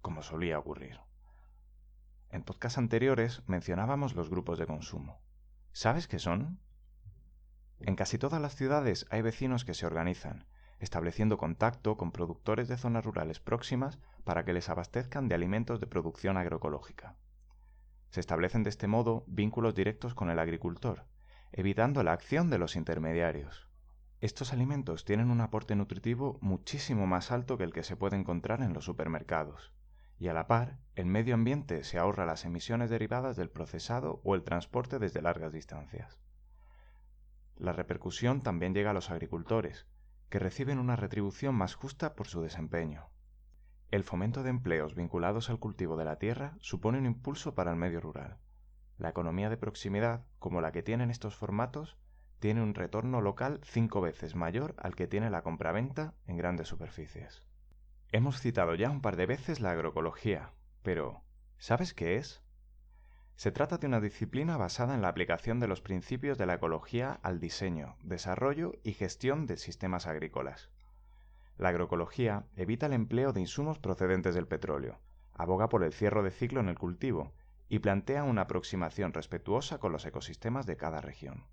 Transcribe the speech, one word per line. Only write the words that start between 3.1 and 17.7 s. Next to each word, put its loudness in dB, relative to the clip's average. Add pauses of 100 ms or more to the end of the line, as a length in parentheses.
mencionábamos 0
los -2
grupos 0
de 0
consumo. -8 (520)
¿Sabes 2
qué -4
son? 0 (1200)
En 2
casi 0
todas 2
las -4
ciudades 2
hay 2
vecinos 0
que -4
se -4
organizan, -2 (340)
estableciendo 2
contacto 0
con -2
productores 0
de -2
zonas 0
rurales -2
próximas 0 (240)
para 2
que 2
les 0
abastezcan -2
de 4
alimentos 2
de -2
producción 0
agroecológica. -2 (960)